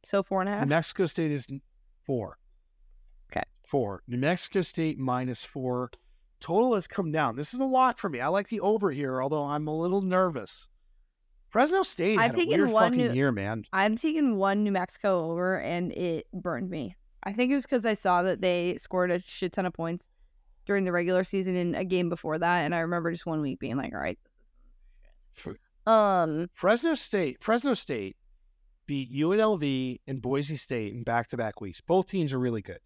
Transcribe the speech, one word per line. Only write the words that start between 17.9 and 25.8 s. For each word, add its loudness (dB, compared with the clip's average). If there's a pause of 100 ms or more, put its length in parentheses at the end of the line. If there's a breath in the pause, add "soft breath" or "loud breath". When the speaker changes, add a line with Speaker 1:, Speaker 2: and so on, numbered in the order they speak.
Speaker 1:
saw 2
that 0
they 0
scored 0
a 2
shit -6
ton -2
of -4
points -6 (580)
during 2
the 0
regular 2
season -2
in 0
a -2
game 2
before -4
that, 2
and 0
I 0
remember -2
just -8
one -2
week -4
being -6
like, -4
"All -8
right, -4
this -20
is -20
some -18
shit." -16 (260)